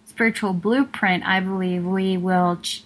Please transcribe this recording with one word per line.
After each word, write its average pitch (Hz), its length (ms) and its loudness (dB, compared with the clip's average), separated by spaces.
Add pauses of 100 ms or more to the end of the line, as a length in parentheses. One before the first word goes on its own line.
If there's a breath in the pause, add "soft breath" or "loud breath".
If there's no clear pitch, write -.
spiritual 220 480 -2
blueprint, 202 760 0
I 190 140 2
believe 185 420 -2
we 190 320 0
will 180 460 2
ch-, - 240 -10